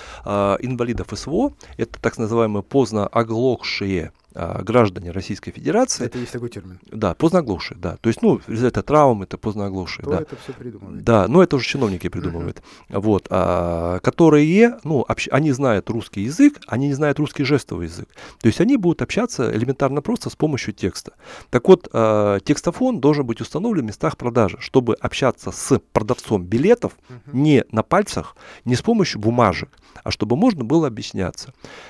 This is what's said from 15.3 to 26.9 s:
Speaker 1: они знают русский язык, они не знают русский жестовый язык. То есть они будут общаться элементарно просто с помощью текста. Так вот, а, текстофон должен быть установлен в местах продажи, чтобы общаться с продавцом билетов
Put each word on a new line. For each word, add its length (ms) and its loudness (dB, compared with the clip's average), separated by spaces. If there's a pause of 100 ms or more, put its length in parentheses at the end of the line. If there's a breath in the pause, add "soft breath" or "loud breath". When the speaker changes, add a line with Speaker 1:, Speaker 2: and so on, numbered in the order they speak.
Speaker 1:
они 200 2
знают 400 0
русский 300 -6
язык, 440 2
они 220 -2
не 80 0
знают 240 0
русский 240 -2
жестовый 420 -2
язык. 220 -12 (340 loud breath)
То 60 4
есть 120 2
они 160 4
будут 280 0
общаться 520 -2
элементарно 460 -2
просто 300 -4
с 40 -16
помощью 380 -2
текста. 400 -6 (380 loud breath)
Так 160 0
вот, 260 8
а, 460 2
текстофон 600 -2
должен 280 2
быть 120 -4
установлен 440 -4
в 40 -6
местах 300 -4
продажи, 420 0
чтобы 360 2
общаться 560 -2
с 280 0 (120)
продавцом 520 -2
билетов 540 2 (100)